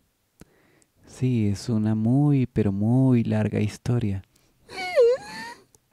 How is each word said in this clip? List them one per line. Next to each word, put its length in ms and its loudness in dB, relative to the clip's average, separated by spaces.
Sí, 420 -2
es 200 -4
una 260 0
muy, 540 2
pero 240 0
muy 540 2
larga 340 -2
historia. 640 -2